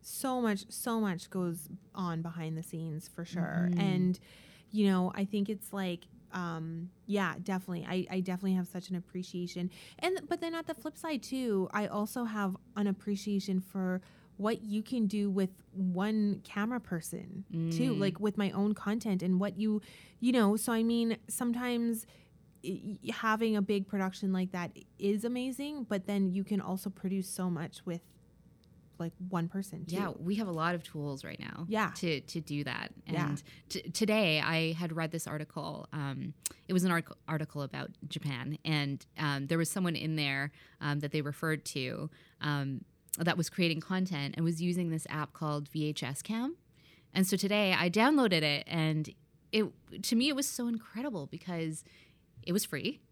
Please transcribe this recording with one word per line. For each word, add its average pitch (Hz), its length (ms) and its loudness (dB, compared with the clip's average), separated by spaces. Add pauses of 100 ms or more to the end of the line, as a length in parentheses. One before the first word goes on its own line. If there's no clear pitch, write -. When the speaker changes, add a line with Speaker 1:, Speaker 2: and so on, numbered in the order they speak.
Speaker 1:
So 254 380 -2
much, 208 280 2
so 226 320 -2
much 185 300 -2
goes 175 380 -2 (260)
on 170 280 -2
behind 165 340 -4
the 160 60 -6
scenes 160 460 -8
for - 160 -10
sure. 170 460 0
Speaker 2:
Mm-hmm. 175 100 2
Speaker 1:
And, 185 400 4 (500)
you 208 160 4
know, 185 280 6
I 196 100 0
think 202 240 0
it's 208 240 -6
like, 180 320 -2 (280)
um, 170 580 -4 (160)
yeah, 196 360 2
definitely. 185 460 -2
I, 185 260 0
I 190 60 2
definitely 185 340 2
have 180 140 2
such 180 220 -8
an 185 60 0
appreciation. 180 760 -4 (300)
And, 370 280 2
but - 120 0
then 330 140 -2
at 330 120 -4
the 330 80 -4
flip - 220 -8
side 311 260 -2
too, 233 500 0
I 208 140 0
also 214 380 -2
have 208 320 -2 (200)
an 202 100 2
appreciation 196 760 0
for 185 420 -2 (340)
what 214 260 0
you 214 200 -2
can 226 240 0
do 202 240 2
with 190 200 2 (220)
one 196 720 2
camera 226 360 -2
person - 640 -6 (280)
too, 160 220 2
Speaker 2:
Mm. - 60 0
Speaker 1:
like 196 200 2
with 208 160 0
my 202 140 2
own 202 240 2
content 202 480 0
and 180 180 4
what 202 180 -2
you, 214 220 2 (400)
you 240 100 4
know, 220 260 8
so 226 180 0
I 226 80 4
mean, 226 340 2 (100)
sometimes 240 800 0 (560)
y-, - 400 -6
y-, 226 120 -4
having 220 420 2
a 202 60 4
big 196 260 2
production 190 440 0
like 185 200 0
that 175 240 -6 (220)
is 202 260 2
amazing, 254 600 -4
but 196 220 -2
then 196 260 2
you 190 120 0
can 196 160 0
also 190 300 -4
produce 190 400 -2
so 185 180 -2
much 165 380 -4
with, 175 160 -4 (960)
like, 165 140 -4 (160)
one 170 200 0
person 190 360 -6
too. 160 120 -6
Speaker 2:
Yeah, 196 120 0 (100)
we 185 180 0
have 214 120 -2
a 175 40 -4
lot 165 220 0
of 170 80 -4
tools 143 420 -6
right - 140 -10
now - 300 -8
Speaker 1:
Yeah. 214 280 2
Speaker 2:
to, 160 260 0
to - 180 -6
do 147 240 -4
that. 120 280 -6 (140)
Speaker 1:
Yeah. - 220 2
Speaker 2:
And 143 140 -2 (260)
t-, - 220 -6
today 202 500 4
I 165 320 2
had 165 240 -4
read 160 160 0
this 165 140 -4
article. 151 640 -6
Um, 139 400 -4 (340)
it - 60 -2
was 185 120 6
an 185 60 4
artic-, 165 220 0 (160)
article 151 340 -4
about 139 280 -6 (180)
Japan, 139 560 -4
and, 143 400 0 (140)
um, 143 300 0
there 165 100 2
was 160 120 2
someone 180 260 2
in 160 200 0
there, 139 340 0 (300)
um, 147 200 0
that 147 120 -2
they 156 100 2
referred 147 440 -2
to, 131 440 -4 (320)
um, 143 400 0 (360)
that 170 200 2
was 165 120 2
creating 165 300 2
content 185 560 -2
and 165 80 2
was 165 180 2
using 180 280 2
this 160 200 -2
app 151 240 -4
called 147 340 -2
V 151 180 -2
H 151 160 -2
S 135 200 -4
Cam. 247 340 -2 (580)
And 190 120 6
so 190 100 2
today 202 420 4
I 175 120 4
downloaded 220 520 6
it, 147 240 4
and 156 420 2 (440)
it, 214 140 4 (380)
to 233 120 2
me, 254 120 4
it 285 80 2
was 269 120 0
so 240 200 -4
incredible 226 580 -6
because 165 560 -4 (600)
it 170 100 -2
was 196 140 2
free. 185 340 -6 (100)